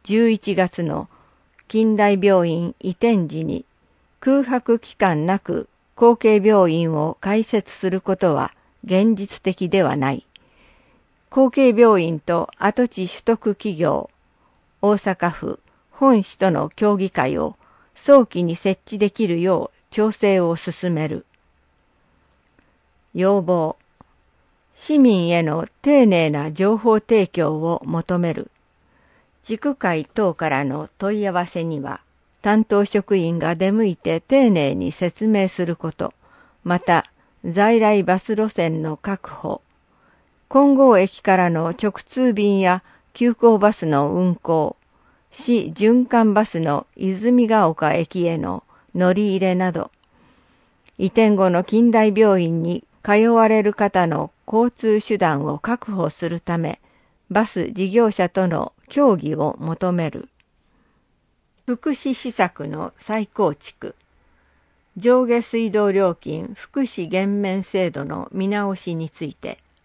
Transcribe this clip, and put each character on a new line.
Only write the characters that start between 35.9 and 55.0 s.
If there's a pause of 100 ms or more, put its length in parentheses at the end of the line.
と、 (520)
ま
た、 (380)
在
来
バ
ス
路
線
の
確
保、 (840)
金
剛
駅
か
ら
の
直 (160)
通
便
や (320)
急
行
バ
ス
の
運
行、 (540)
市
循
環
バ
ス
の (100)
泉
ヶ
丘
駅
へ
の (300)
乗
り
入
れ
な
ど、 (1080)
移
転
後
の
近
代
病
院
に (180)
通 (160)
わ
れ
る
方
の (160)
交
通